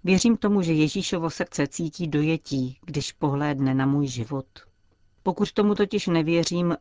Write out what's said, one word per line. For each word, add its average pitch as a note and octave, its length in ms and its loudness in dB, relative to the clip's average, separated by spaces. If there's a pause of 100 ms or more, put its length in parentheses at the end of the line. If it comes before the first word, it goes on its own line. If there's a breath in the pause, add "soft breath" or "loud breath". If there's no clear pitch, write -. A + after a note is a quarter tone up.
Věřím F#3+ 340 4
tomu, G3+ 240 2
že E3 120 0
Ježíšovo E3 560 0
srdce D3 380 -4
cítí E3 400 -6
dojetí, D3 760 -2
když D3 260 -6
pohlédne C#3 640 0
na C3 120 2
můj C#3 220 2
život. B2 380 -6 (760)
Pokud G3 280 -2
tomu G#3 240 2
totiž G3+ 320 -2
nevěřím, E3+ 720 0